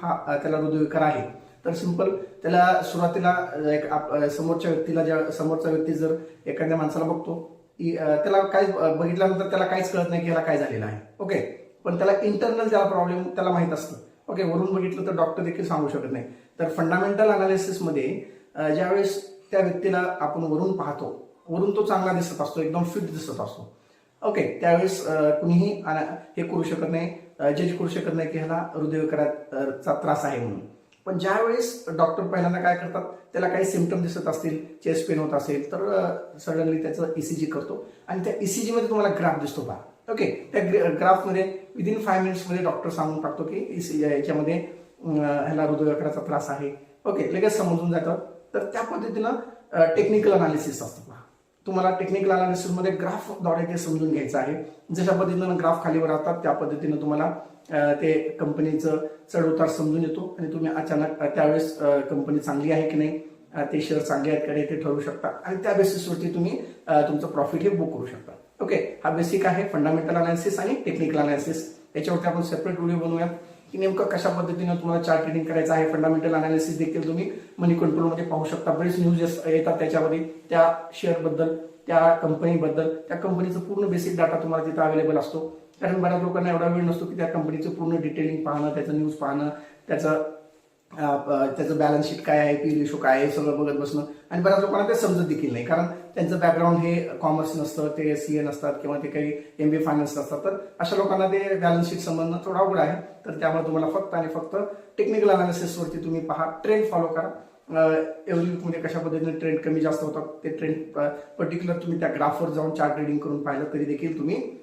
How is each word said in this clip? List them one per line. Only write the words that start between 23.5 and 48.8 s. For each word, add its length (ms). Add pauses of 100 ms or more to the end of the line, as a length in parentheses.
ओके, 380
त्यावेळेस, 460
अ, 220
कुणीही 560
अना-, 300 (220)
हे 60
करू 200
शकत 260
नाही, 240 (260)
अ, 100
जज 280
करू 100
शकत 260
नाही 160
की 80
ह्याला 360
हृदयविकाराचा 1200
त्रास 320
आहे 140
म्हणून. 200 (460)
पण 120
ज्यावेळेस 680 (120)
डॉक्टर 260
पहिल्यांदा 360
काय 160
करतात, 280 (300)
त्याला 160
काही 160
सिम्प्टम 360
दिसत 260
असतील, 380 (180)
चेस्ट 240
पेन 120
होत 140
असेल 380
तर, 60
अ, 600
सडनली 440
त्याचं 260 (100)
ईसीजी 280
करतो 400 (220)
आणि 160
त्या 180
ईसीजी 300
मध्ये 180
तुम्हाला 300
ग्राफ 220
दिसतो 200
पहा, 160 (340)
ओके, 420
त्या 80
ग्र-, 360
ग्राफमध्ये 560 (260)
within 260
five 140
मिनिट्समध्ये 440
डॉक्टर 260
सांगून 320
टाकतो 220
की 340
ईसीजी 260
याच्यामध्ये, 520 (500)
अ, 40 (360)
ह्याला 180
हृदयविकाराचा 560
त्रास 300
आहे, 220 (340)
ओके, 280
लगेच 240
समजून 340
जातं. 240 (380)
तर 60
त्या 220